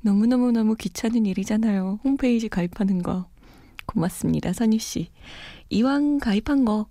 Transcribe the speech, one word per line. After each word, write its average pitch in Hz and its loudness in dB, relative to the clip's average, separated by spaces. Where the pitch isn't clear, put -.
너무너무너무 226 4
귀찮은 220 -2
일이잖아요. 196 0
홈페이지 247 0
가입하는 185 0
거. 180 -4
고맙습니다, 165 -2
선유 220 2
씨. - -8
이왕 285 2
가입한 247 2
거 214 0